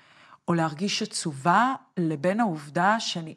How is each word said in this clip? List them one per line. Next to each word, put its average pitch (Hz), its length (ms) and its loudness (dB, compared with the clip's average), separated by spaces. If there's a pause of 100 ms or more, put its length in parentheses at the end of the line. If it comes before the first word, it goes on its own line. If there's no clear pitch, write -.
(480)
או 175 60 2
להרגיש 165 480 0
עצובה, 180 720 2 (240)
לבין 170 420 0
העובדה 175 600 0
שאני 165 360 -8